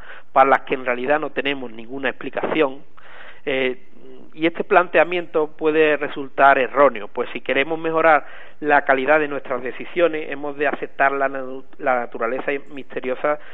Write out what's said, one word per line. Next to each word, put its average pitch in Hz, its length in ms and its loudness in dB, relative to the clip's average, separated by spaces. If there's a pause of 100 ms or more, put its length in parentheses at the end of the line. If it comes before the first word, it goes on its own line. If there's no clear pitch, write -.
(320)
para 135 160 8
las 127 140 6
que - 100 -4
en 127 140 -4
realidad 127 340 0
no 147 80 -4
tenemos 135 420 -4
ninguna 120 380 -6
explicación. 135 720 -2 (640)
Eh, 131 380 -2 (500)
y 156 140 -2
este 170 160 -2
planteamiento 175 920 2
puede 156 400 4
resultar 139 600 4
erróneo, 120 500 4
pues 120 240 -4
si 117 80 -6
queremos 139 400 0
mejorar 160 440 4 (360)
la 147 220 4
calidad 135 360 4
de 151 80 2
nuestras 135 340 -4
decisiones, 156 680 -2
hemos 143 260 -6
de 143 120 0
aceptar 139 420 0
la 139 180 0
natu-, 131 360 -6 (140)
la 131 200 2
naturaleza 120 540 -4 (200)
misteriosa 127 680 -4 (140)